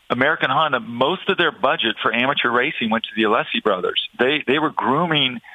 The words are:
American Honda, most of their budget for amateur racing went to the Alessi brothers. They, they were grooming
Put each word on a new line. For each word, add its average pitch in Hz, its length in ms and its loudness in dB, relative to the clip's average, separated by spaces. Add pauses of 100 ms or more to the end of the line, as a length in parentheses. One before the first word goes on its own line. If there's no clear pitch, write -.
American 139 420 2
Honda, 143 300 0
most 123 480 -2
of 190 80 0
their 165 160 0
budget 131 500 0
for 120 100 0
amateur 123 380 0
racing 123 400 0
went 113 140 0
to - 120 -10
the 110 120 2
Alessi 117 340 0
brothers. 92 380 0 (180)
They, 135 280 2
they 139 120 2
were 151 120 0
grooming 139 720 0 (140)